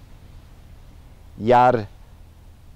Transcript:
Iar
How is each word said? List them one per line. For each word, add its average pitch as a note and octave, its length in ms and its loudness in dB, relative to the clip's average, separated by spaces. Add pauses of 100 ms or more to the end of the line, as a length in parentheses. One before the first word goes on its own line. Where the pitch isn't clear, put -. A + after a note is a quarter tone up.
(1400)
Iar A#2+ 440 0 (880)